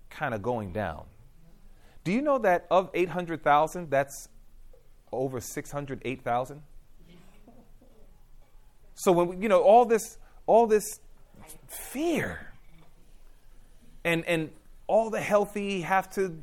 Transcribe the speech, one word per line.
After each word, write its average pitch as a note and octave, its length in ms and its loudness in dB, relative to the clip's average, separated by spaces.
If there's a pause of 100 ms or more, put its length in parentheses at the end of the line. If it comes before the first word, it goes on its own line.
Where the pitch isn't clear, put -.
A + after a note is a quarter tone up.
kinda B2+ 280 -6
going G#2+ 360 -4
down. F2 320 -6 (1000)
Do D#3+ 80 -2
you A#3 100 0
know C#4+ 180 0
that F3+ 300 2
of F3+ 240 2
eight F3+ 140 0
hundred E3 340 -6
thousand, D#3 480 2
that's C3+ 380 -2 (840)
over B2+ 260 -4
six - 320 -12
hundred, C3+ 320 -10
eight B2+ 200 -8
thousand? C3 380 -4 (2250)
So - 180 2
when F3 160 2
we, F#3 80 -10
you G3 100 -4
know, F#3 140 4
all A3 240 8
this, G#3+ 320 -2 (280)
all A3+ 220 6
this G#3+ 320 0 (680)
fear, A#3 840 -4 (1500)
and, E3 220 0
and D#3+ 240 0 (380)
all A3 220 2
the G#3+ 120 -4
healthy G3+ 600 0
have F#3 340 0
to F#3+ 280 -2